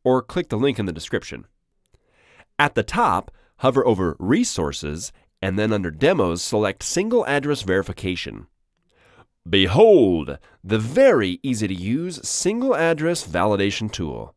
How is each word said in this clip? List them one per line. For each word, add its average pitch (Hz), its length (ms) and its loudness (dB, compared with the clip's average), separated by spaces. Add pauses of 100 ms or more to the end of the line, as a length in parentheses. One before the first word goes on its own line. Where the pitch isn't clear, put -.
or 127 160 2
click - 260 -6
the - 80 -4
link 127 240 0
in 101 60 -4
the 90 80 -4
description. 82 520 -8 (1120)
At 147 180 2
the 107 80 2
top, 156 480 0 (260)
hover 135 280 2
over 92 320 2
Resources, 87 960 -2 (300)
and 95 180 -2
then 110 140 0
under 92 180 -2
Demos, 92 500 0
select 104 400 -2
Single 214 440 -2
Address 143 360 -2
Verification. 92 840 -4 (1000)
Behold, 95 920 4 (240)
the 107 160 0
very 123 640 2
easy-to-use 113 840 -4
single 240 460 -2
address 165 540 0
validation 101 640 0
tool. 62 440 -8